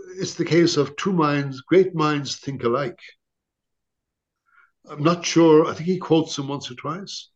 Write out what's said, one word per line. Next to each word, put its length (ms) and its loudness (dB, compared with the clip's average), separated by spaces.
it's 180 -8
the 100 -4
case 320 2
of 200 0
two 160 -4
minds, 500 -2
great 320 2
minds 420 -2
think 260 -10
alike. 380 -4
I'm 140 -10
not 220 0
sure, 420 6
I 80 -4
think 120 -10
he 120 0
quotes 380 0
him 120 -6
once 220 -8
or 40 -14
twice. 600 -12